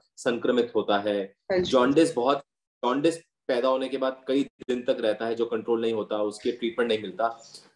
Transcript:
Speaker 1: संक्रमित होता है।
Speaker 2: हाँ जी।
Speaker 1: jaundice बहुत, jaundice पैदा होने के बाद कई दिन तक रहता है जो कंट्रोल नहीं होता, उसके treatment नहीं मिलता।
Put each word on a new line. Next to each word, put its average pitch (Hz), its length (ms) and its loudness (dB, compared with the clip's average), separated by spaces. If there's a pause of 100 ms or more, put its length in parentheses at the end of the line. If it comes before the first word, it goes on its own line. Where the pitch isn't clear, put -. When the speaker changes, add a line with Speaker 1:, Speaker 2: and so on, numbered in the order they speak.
(160)
Speaker 1:
संक्रमित - 580 0
होता 101 240 2
है। 101 360 -2 (180)
Speaker 2:
हाँ 185 60 2
जी। 185 120 0
Speaker 1:
jaundice 143 440 4
बहुत, 127 240 2 (460)
jaundice 147 320 2 (320)
पैदा 127 200 2
होने 131 200 0
के 135 80 -6
बाद 131 320 -4
कई 139 140 2
दिन 123 400 -6
तक 123 180 0
रहता 110 260 0
है 117 80 -2
जो 113 120 0
कंट्रोल 113 340 0
नहीं 113 120 0
होता, 107 300 -2
उसके 104 300 -4
treatment 117 400 -2
नहीं 107 100 -2
मिलता। 104 400 -4 (340)